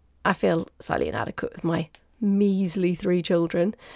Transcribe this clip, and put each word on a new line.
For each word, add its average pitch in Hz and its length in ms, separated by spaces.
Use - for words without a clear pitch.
I 190 80
feel 170 340
slightly - 280
inadequate - 460
with - 100
my 170 260
measly 196 720
three 180 280
children. 170 540